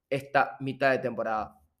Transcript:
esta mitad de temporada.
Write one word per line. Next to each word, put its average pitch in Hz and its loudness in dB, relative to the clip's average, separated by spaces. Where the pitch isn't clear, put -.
esta 139 0
mitad 135 2
de 127 2
temporada. 110 -4